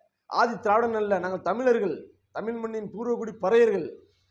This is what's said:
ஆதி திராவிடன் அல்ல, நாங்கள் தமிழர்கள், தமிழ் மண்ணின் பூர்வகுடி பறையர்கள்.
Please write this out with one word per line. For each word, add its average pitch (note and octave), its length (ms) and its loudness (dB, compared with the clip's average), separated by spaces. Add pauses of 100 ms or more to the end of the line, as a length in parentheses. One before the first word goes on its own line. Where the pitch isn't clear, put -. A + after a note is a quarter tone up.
(260)
ஆதி A3+ 340 0
திராவிடன் A3+ 360 2
அல்ல, G#3 240 0
நாங்கள் F3+ 220 -4
தமிழர்கள், G#3+ 720 0 (200)
தமிழ் G#3 220 -6
மண்ணின் A3 380 -8
பூர்வகுடி A3 400 -4
பறையர்கள். G3+ 640 2 (360)